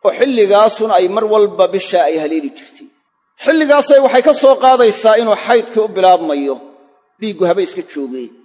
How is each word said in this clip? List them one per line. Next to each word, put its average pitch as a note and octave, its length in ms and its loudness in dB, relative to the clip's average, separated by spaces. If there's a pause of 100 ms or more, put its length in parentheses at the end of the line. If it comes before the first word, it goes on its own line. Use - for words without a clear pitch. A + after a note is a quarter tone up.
oo G3+ 60 2
xilligaasun A3 800 0
ay F#3+ 180 2
mar G#3+ 160 -4
walba G#3 440 0
bisha F3+ 360 -4
ay D#3 140 -2
haleeli D3+ 320 -6
jirtay. - 380 -20 (520)
Xilligaasay C#4+ 600 2
waxay B3+ 220 2
ka D4+ 120 2
soo C4+ 220 4
qaadaysaa B3 640 2
inuu A3 180 0
xaydkii A3 480 -2
u G#3+ 40 -6
bilaabmayo, E3 680 0 (680)
dhiiggu G3 220 -6
haba F3 180 0
iska F3+ 220 -8
joogee. B2+ 440 -12 (160)